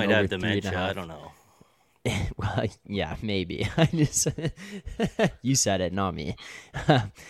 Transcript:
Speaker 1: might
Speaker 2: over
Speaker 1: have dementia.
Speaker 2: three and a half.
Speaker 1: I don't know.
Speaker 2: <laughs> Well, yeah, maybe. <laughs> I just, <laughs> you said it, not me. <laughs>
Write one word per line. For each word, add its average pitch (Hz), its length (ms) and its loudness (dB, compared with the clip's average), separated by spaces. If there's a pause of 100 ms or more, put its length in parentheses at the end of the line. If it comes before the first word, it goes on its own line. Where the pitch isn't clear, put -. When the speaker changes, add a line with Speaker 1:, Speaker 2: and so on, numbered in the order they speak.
Speaker 1:
might 104 100 4
Speaker 2:
over 107 120 6
Speaker 1:
have 92 80 2
dementia. 92 320 0
Speaker 2:
three 98 80 -4
and 92 60 -2
a 92 40 0
half. 92 100 0
Speaker 1:
I - 20 0
don't 92 160 -8
know. 78 220 -14 (720)
Speaker 2:
<laughs> - 220 0 (100)
Well, 104 300 0 (200)
yeah, 82 360 -2
maybe. 95 500 -2
<laughs> - 40 -14
I 165 100 6
just, - 420 2 (600)
<laughs> - 540 -2
you 131 140 2
said 98 240 2
it, 87 120 0
not 95 220 0
me. 78 220 -6 (500)
<laughs> 147 100 8 (340)